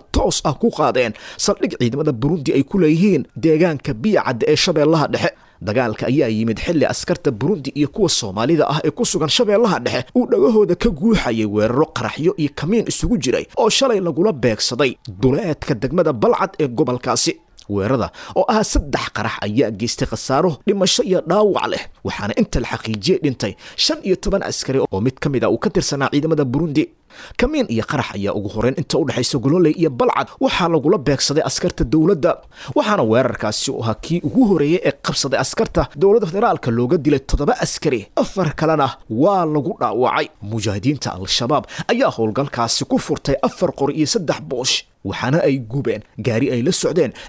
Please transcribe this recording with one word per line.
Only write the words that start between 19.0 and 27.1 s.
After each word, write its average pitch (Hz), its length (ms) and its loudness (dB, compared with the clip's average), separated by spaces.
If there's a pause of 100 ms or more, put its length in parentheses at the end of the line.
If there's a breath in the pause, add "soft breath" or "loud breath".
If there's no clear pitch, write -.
qarax 107 220 -4 (100)
ayaa 107 300 2
geystay 117 320 -4
khasaaro 160 580 0
dhimasho 226 380 2
iyo 180 240 2
dhaawac 185 420 2
leh, - 140 -4 (240)
waxaana 101 320 -6
inta - 240 0
la - 80 -6
xaqiijiyay 113 500 -2
dhintay 123 320 -2 (220 loud breath)
shan 311 260 -2
iyo 185 140 0
toban 196 260 -2
askari 127 380 -2
oo 98 220 -2
mid 127 180 -2
ka 151 100 -2
mid 131 140 0
ah 104 80 2
uu - 80 0
ka 208 100 0
tirsanaa 139 400 -2
ciidamada 147 360 2
Burundi. 147 440 0 (480 loud breath)